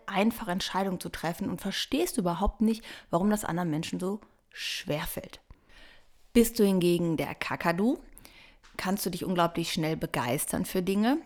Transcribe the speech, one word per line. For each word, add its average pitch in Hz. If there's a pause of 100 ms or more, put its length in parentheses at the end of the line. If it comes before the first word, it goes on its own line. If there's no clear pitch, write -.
einfach, 214
Entscheidungen 185
zu 170
treffen 175
und 180
verstehst -
überhaupt 175
nicht, 220 (260)
warum 180
das 208
anderen 175
Menschen 165
so 190 (300)
schwerfällt. - (920)
Bist 233
du 208
hingegen 175
der 143
Kakadu, 185 (800)
kannst 190
du 185
dich 175
unglaublich 170
schnell 160
begeistern 156
für 185
Dinge. 208